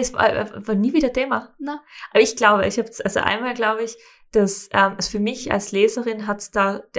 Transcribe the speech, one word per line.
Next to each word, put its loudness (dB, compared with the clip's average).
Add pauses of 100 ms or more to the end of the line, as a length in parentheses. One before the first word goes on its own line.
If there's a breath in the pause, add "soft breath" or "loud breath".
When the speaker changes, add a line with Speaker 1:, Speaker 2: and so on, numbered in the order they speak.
Speaker 1:
es -4
war, 4
äh, -6
war 0
nie 2
wieder 2
Thema. -2
Speaker 2:
Na. -8 (300 loud breath)
Speaker 1:
Aber 6
ich 4
glaube, 4
ich -2
hab's, -4
also 0
einmal -2
glaube -2
ich, -8 (380 soft breath)
dass, 0
ähm, 2
also -6
für -4
mich -2
als -2
Leserin 0
hat's -6
da, 0 (160)